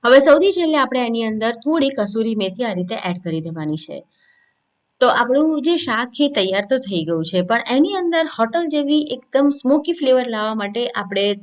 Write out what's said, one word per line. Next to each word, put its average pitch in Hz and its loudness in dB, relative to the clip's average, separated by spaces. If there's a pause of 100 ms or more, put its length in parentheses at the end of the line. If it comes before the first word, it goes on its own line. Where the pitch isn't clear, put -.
હવે 262 10 (100)
સૌથી 349 6
છેલ્લે 311 2
આપણે 254 -2
એની 226 -2
અંદર 220 -2 (140)
થોડી 277 0
કસૂરી 214 -2
મેથી 220 -4
આ 190 -4
રીતે 180 -4 (140)
એડ 180 -8
કરી 160 -4
દેવાની 156 -6
છે. - -12 (1000)
તો 254 6 (120)
આપણું 285 2
જે 339 2 (100)
શાક 240 -4
છે, 294 2 (120)
તૈયાર 196 0
તો 262 2 (100)
થઈ 170 -4
ગયું 165 -2
છે, 185 0 (100)
પણ 233 0 (120)
એની 370 2
અંદર 330 0 (100)
હોટલ 311 -2
જેવી 294 0
એકદમ 277 0 (140)
સ્મોકી 302 0
ફ્લેવર 254 2
લાવવા 214 -4
માટે 208 -4
આપણે 202 -4 (180)